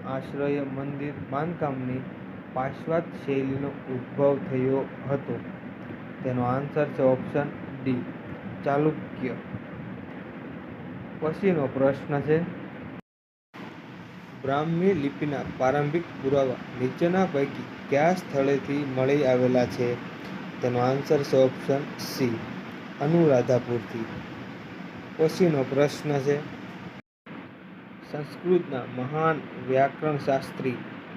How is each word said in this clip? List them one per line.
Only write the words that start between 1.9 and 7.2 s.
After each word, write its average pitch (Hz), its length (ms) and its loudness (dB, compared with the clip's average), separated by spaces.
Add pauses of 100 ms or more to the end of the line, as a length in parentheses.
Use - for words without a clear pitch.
પાશ્ચાત્ય 160 720 -2
શૈલીનો 135 420 0
ઉદ્ભવ 139 720 0 (120)
થયો 131 400 2 (200)
હતો? 135 300 -2 (840)
તેનો 123 180 0
આન્સર 139 440 2
છે 143 160 -2
ઓપ્શન 131 480 4 (340)